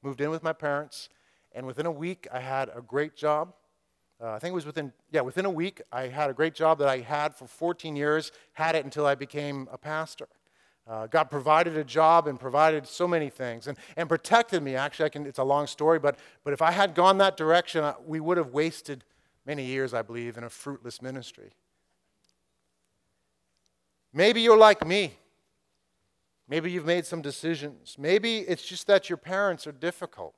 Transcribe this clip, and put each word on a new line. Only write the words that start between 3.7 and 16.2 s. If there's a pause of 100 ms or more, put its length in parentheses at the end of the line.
Uh,
I
think
it
was
within, (200)
yeah,
within
a
week, (100)
I
had
a
great
job
that
I
had
for
fourteen
years, (220)
had
it
until
I
became
a
pastor. (600)
Uh,
God
provided
a
job
and
provided
so
many
things
and, (200)
and
protected
me.
Actually,
I
can,
it's
a
long
story,
but, (240)